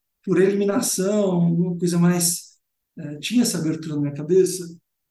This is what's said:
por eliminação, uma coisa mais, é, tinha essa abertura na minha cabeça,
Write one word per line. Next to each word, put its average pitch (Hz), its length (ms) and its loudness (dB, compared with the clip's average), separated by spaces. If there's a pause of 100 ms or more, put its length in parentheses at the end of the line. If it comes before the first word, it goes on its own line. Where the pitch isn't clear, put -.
(220)
por 180 180 2
eliminação, 196 1120 2
uma 175 240 0
coisa 175 220 0
mais, - 580 0 (400)
é, 147 220 -10
tinha 226 240 0
essa 180 160 -2
abertura 156 380 -4
na 147 60 -2
minha 139 120 -4
cabeça, 170 640 0 (340)